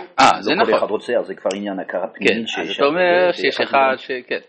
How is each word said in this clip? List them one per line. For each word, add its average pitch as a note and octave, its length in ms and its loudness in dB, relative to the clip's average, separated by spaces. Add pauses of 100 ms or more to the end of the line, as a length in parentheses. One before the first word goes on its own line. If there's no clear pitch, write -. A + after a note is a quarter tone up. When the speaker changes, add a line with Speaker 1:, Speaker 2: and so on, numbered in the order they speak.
(200)
Speaker 1:
אה, F2 220 6
זה G#2 100 -2
Speaker 2:
לא D#3 40 2
כל G#3 60 0
Speaker 1:
נכון. G#3 120 2
Speaker 2:
אחד G2 160 0
רוצה, A2 300 -4
אז E2+ 80 -4
זה F#2+ 80 -10
כבר - 200 -4
עניין G2+ 240 -6
הכרה F2+ 280 -6
פנימית A2 260 0
Speaker 1:
כן, A2+ 280 -6
אז E3 60 -6
Speaker 2:
שיש - 100 -8
Speaker 1:
אתה C#3 80 2
אומר D#3+ 160 2
Speaker 2:
הרבה, F3 320 4
Speaker 1:
שיש F3 220 -2
Speaker 2:
אחד - 80 -2
Speaker 1:
אחד - 140 0
Speaker 2:
מהם. C3 200 4
Speaker 1:
ש-, B2+ 300 -10
כן, G#2 220 -4